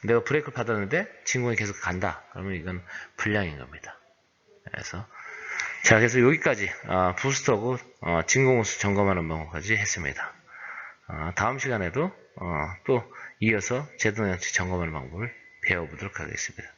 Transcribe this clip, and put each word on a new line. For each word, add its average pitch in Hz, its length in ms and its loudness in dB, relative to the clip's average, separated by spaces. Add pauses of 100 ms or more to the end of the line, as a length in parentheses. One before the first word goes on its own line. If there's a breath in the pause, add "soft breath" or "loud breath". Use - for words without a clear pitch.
내가 113 220 4
브레이크를 147 280 0
받았는데 117 720 -2
진공이 120 320 0
계속 101 240 -4
간다. 90 520 -4
그러면 95 220 -6
이건 90 300 -8 (320 loud breath)
불량인 98 420 0
겁니다. 67 380 -16 (680)
그래서, - 420 -10 (800 loud breath)
자, 113 120 10
그래서 117 240 6
여기까지, 120 500 6 (160)
아, 92 280 4
부스터하고, 127 640 0 (240)
어, 85 240 2
진공 131 320 6
호스 107 200 0
점검하는 98 480 2
방법까지 80 500 -2
했습니다. 92 560 -4 (760 loud breath)
아, 80 280 -6
다음 120 240 0
시간에도, 127 540 -2 (240)
어, 87 180 -6 (320)
또 123 160 4 (380 loud breath)
이어서 110 480 0 (100)
제동 110 300 2
장치 90 240 -2
점검하는 90 400 0
방법을 78 420 -8 (280)
배워보도록 85 580 -4
하겠습니다. - 580 -8